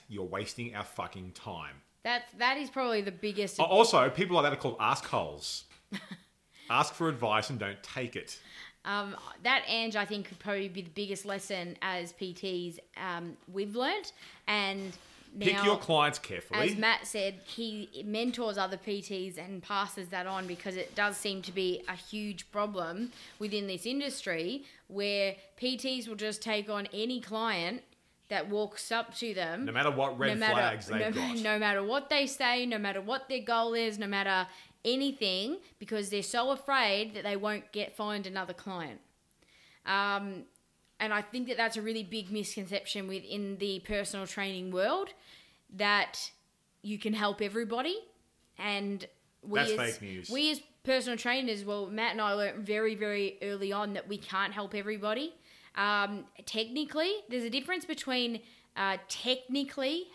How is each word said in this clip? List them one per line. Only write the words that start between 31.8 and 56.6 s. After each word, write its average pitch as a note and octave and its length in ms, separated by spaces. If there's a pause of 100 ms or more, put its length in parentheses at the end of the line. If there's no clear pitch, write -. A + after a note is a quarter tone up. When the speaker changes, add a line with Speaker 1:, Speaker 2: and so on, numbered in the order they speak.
Speaker 2:
what C4+ 260
they C#4+ 180
say, B3 380
no A#3 140
matter G3 220
what G#3+ 280
their B3+ 120
goal A3+ 320
is, A3+ 260
no G#3 80
matter G3 400 (360)
anything, B3+ 760 (220)
because G#3 320
they're G3+ 120
so B3 280
afraid A3 640
that G3+ 80
they G3+ 120
won't G#3 360
get, - 240
find G#3 320
another F#3 260
client. E3+ 460 (840)
Um, G3 580 (560)
and G#3+ 140
I G#3 80
think B3 260
that A#3+ 100
that's A3+ 200
a G#3+ 40
really A3 220
big F#3+ 280
misconception G3+ 760
within G3 500
the G3 220
personal G3+ 480
training F#3+ 440
world, B3 380 (640)
that G#3 560 (500)
you G#3 160
can G#3+ 160
help G#3 280
everybody. A#3 560 (600)
And G3+ 480 (380)
we G3+ 160
Speaker 1:
That's G#3+ 120
Speaker 2:
as, G#3+ 60 (200)
Speaker 1:
fake - 40
news. F#2 280
Speaker 2:
we D4 220
as C#4+ 100 (220)
personal B3 340
trainers, A#3+ 480
well, G#3 220
Matt A3 260
and A3 80
I G3+ 120
learned D4+ 320
very, G#3+ 300
very G3+ 460
early G3 300
on G#3 220
that - 140
we G3+ 100
can't G3 360
help G3+ 200
everybody. G#3+ 600 (420)
Um, G3+ 500 (200)
technically, D4 640 (180)